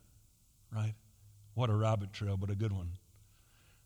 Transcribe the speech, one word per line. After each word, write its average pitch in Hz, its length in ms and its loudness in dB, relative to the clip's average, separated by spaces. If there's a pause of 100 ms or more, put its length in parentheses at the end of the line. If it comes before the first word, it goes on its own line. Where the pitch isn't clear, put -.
(720)
right? 110 220 -2 (600)
What 120 140 0
a 107 60 6
rabbit 107 380 2
trail, 98 240 -2
but 98 120 -2
a 101 60 -2
good 107 160 0
one. 87 220 -4 (920)